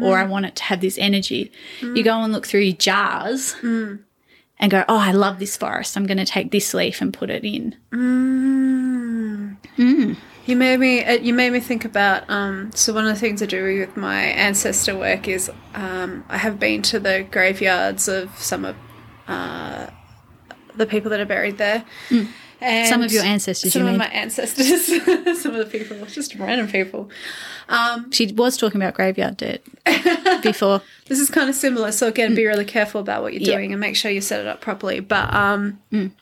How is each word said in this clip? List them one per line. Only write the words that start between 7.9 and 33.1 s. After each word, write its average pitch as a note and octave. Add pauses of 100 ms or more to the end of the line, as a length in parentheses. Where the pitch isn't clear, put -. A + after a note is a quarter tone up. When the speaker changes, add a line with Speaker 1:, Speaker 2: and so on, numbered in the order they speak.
Speaker 2:
Mm. B3 (220)
Speaker 1:
Mm. B3 (300)
Speaker 2:
You B3
made B3+
me, B3+
uh, A#3+
you A#3
made B3
me B3
think A#3
about, G3+
um, G3+
so -
one G#3+
of G#3+
the G3
things G#3+
I G3+
do F#3+
with F#3+
my G3
ancestor G3
work F#3+
is, F#3 (240)
um, F#3
I G3
have G#3
been G#3+
to A3
the F#3+
graveyards F#3+
of F#3+
some -
of, - (540)
uh, E2+ (920)
the A3+
people G#3+
that G#3
are G#3
buried G3+
there. G#3+ (260)
Speaker 1:
Mm. A3+ (320)
Speaker 2:
And A#3
Speaker 1:
Some A#3+
of A3
your G#3
ancestors, F#3+
Speaker 2:
some F#3
Speaker 1:
you F#3+
Speaker 2:
of F#3+
Speaker 1:
mean? F#3+
Speaker 2:
my A3
ancestors, C4
<laughs> E4+
some C4+
of A3+
the G#3+ (100)
people, G#3+ (100)
just -
random G#3+
people. G3 (580)
Um, A#3+
Speaker 1:
She A3+
was A#3+
talking G#3
about F#3+
graveyard F#3+
dirt - (240)
Speaker 2:
<laughs> F4+
Speaker 1:
before. G3 (280)
Speaker 2:
This C4+
is C#4+
kinda C#4
similar, B3
so G#3+
again, A3+
be A3+
Speaker 1:
Mm. G#3+
Speaker 2:
really G#3
careful G#3
about G3+